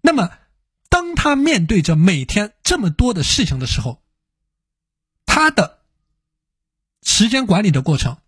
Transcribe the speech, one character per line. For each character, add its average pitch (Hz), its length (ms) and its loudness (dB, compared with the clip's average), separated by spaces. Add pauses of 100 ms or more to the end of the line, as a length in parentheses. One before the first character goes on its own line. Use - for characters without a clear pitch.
那 330 120 2
么 220 180 0 (580)
当 349 260 -2
他 294 220 0
面 277 300 2
对 185 160 2
着 160 140 0
每 156 280 2
天 208 280 -4 (100)
这 359 160 -2
么 196 120 -2
多 247 220 0
的 170 100 -4
事 - 220 0
情 135 140 -4
的 127 80 -6
时 - 140 -4
候， 117 220 -8 (1200)
他 311 240 2
的 - 280 -4 (1200)
时 - 260 2
间 262 180 0
管 190 160 2
理 202 80 2
的 135 120 0
过 143 160 0
程 - 180 -4 (120)